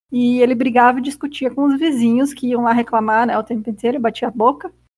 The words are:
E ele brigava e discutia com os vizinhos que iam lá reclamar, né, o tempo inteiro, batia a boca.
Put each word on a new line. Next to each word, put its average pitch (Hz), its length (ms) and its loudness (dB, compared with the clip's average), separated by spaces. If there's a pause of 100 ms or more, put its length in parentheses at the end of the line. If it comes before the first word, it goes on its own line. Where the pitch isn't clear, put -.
(120)
E 247 300 2
ele 247 140 4
brigava 247 420 2
e 262 40 -4
discutia 269 520 -6
com 277 120 0
os 269 120 2
vizinhos 269 560 0
que - 140 -8
iam 240 160 0
lá 226 80 2
reclamar, 233 560 0
né, 208 100 -2
o 220 60 -2
tempo 220 260 -8
inteiro, 233 300 -4
batia 233 300 -4
a - 20 -8
boca. 262 420 -2 (240)